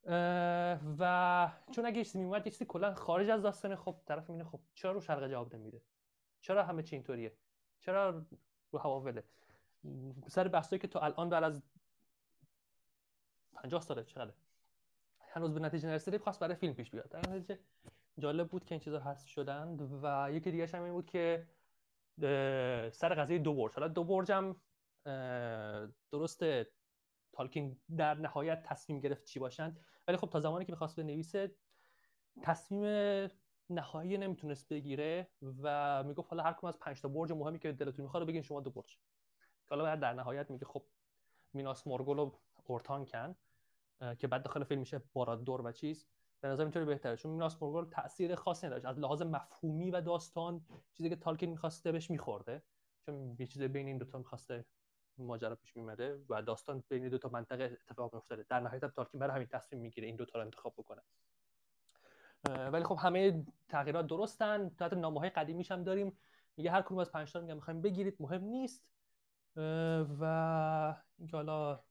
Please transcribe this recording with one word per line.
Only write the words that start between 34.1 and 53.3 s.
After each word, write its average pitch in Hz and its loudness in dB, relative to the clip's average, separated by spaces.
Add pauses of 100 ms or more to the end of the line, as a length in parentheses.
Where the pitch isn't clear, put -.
نمیتونست 156 -4
بگیره 151 -2 (340)
و 143 2
میگفت 143 -4
حالا 165 -2
هر 165 4
کدوم 175 -6
از 170 -6
پنج 139 -8
تا 139 -2
برج 156 -2
مهمی 156 -2
که 156 -2
دلتون 139 -4
می‌خواد 165 -2
رو 160 -2
بگین 160 -2
شما 143 -6
دو 131 -6
برج. - -14 (680)
که - -20
حالا 147 0
بعد 156 0
در 123 2
نهایت 135 -4
میگه 131 -8
خب - -8 (680)
میناس 135 -4
مورگول 135 2
و 139 4 (320)
اورتانکن، 135 -4 (680)
اه، 120 -4
که 135 0
بعد 127 2
داخل 143 -2
فیلم 139 2
می‌شه 131 -4 (120)
بارادور 123 0
و 117 -4
چیز. 151 -6 (360)
به 139 -2
نظر 139 2
اینطوری 156 2
بهتره 139 2
چون 156 -6
میناس 160 0
مورگول 160 0
تأثیر 165 0
خاصی 170 0
نداشت 123 -2
از 131 -2
لحاظ 147 2
مفهومی 160 0
و 175 2
داستان، 165 -2 (280)
چیزی 165 0
که 170 2
تالکین 165 0
می‌خواسته 165 -2
بهش 165 0
می‌خورده، 123 -4 (420)
چون 135 -6